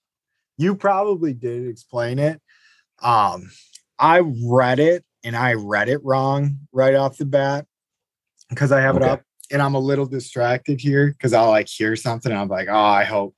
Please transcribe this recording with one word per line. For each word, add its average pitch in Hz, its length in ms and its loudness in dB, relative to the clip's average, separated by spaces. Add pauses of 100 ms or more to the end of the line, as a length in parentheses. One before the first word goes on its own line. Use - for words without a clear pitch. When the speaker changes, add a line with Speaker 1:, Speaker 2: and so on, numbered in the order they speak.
(580)
Speaker 1:
you 185 180 0
probably 196 580 0
did 120 340 -8
explain 120 520 -6
it. 151 220 -2 (600)
Um, 98 480 0 (500)
I 160 200 6
read 127 600 2
it 165 260 2 (180)
and 117 120 -8
I 123 180 0
read 104 360 -2
it 143 140 -2
wrong 139 560 -2 (120)
right 131 240 4
off 135 220 0
the 151 80 -6
bat 139 400 -2 (920)
'cause 135 160 -2
I 135 100 4
have 135 160 2
it 165 60 0
Speaker 2:
Okay. - 80 2
Speaker 1:
up 139 100 -4 (300)
and 143 100 0
I'm 139 140 0
a 135 40 -2
little 139 260 -2
distracted 127 760 -4
here 143 380 2
'cause 117 140 0
I'll, 113 160 4
like, 107 200 2
hear 110 260 -2
something 117 360 -6
and 101 80 -4
I'm 101 100 -4
like, 95 200 -6
"Oh, 104 60 -2
I 104 300 4
hope, 101 320 -4